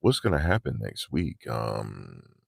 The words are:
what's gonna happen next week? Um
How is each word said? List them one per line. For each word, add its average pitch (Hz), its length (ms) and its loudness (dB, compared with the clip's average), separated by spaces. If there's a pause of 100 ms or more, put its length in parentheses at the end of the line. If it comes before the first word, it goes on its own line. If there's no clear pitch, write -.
what's 123 200 4
gonna 85 200 2
happen 87 420 2
next - 300 -8
week? - 360 -2
Um 52 760 -6 (240)